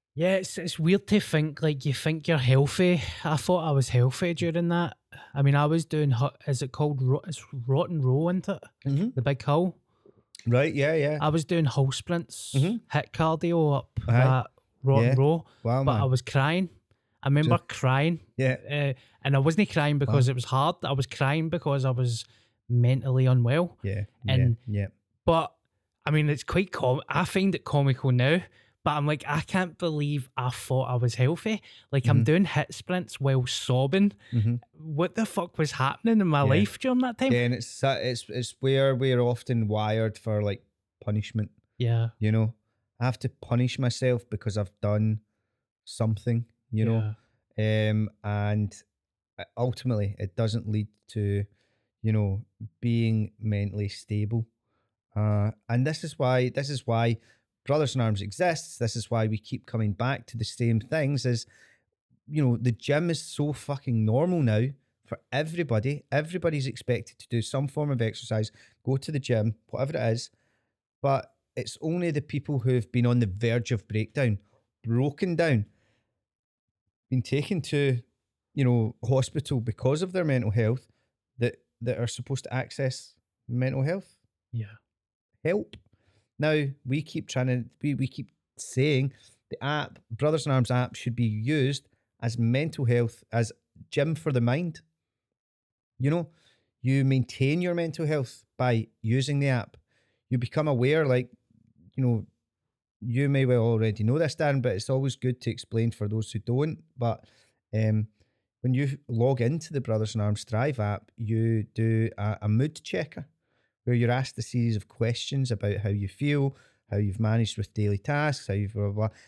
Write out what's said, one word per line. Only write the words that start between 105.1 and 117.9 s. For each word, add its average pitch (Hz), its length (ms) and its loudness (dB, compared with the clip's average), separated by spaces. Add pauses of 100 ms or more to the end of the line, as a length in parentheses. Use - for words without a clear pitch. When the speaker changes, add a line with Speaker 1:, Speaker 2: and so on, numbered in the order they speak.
Speaker 2:
good 127 260 -2
to 117 100 -2
explain 113 400 -2
for 104 160 -6
those 107 240 -4
who 107 80 -6
don't. 139 400 -2 (180)
But, - 280 -2 (480)
um, 110 340 2 (540)
when 127 120 0
you 135 240 0 (100)
log 123 340 2
into 143 320 0
the 135 80 -2
Brothers 110 340 -2
in 110 60 0
Arms 104 220 0
Thrive 123 360 -2
app, 104 380 -4
you 113 460 0 (120)
do 113 420 2
a, 104 260 -2
a 107 60 0
mood 135 340 2
checker 170 440 -6 (560)
where 123 120 0
you're 117 140 2
asked 127 300 -2
a - 20 -8
series 117 340 0
of 101 120 -6
questions 120 640 -2
about 101 260 -2
how 101 120 -2
you 101 180 -2
feel, 143 480 -2 (340)
how 101 80 -2
you've 104 220 0
managed 110 380 0
with 104 180 -8
daily 104 240 0